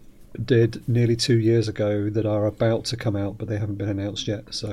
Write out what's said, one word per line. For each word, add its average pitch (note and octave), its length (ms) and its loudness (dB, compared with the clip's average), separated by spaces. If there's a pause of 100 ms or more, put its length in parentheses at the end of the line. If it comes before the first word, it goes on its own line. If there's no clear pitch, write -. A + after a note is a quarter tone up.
(440)
did A#2 420 2
nearly A#2 300 4
two A#2 220 2
years A2+ 300 4
ago G#2 420 0
that G#2+ 160 0
are G#2 200 0
about A2+ 380 0
to - 120 -6
come A2+ 200 -2
out, G2+ 220 -4
but G#2 100 -8
they G#2+ 100 -2
haven't G#2 180 -4
been G#2 120 -4
announced G2 400 -4
yet. G#2+ 240 -6
So - 200 -8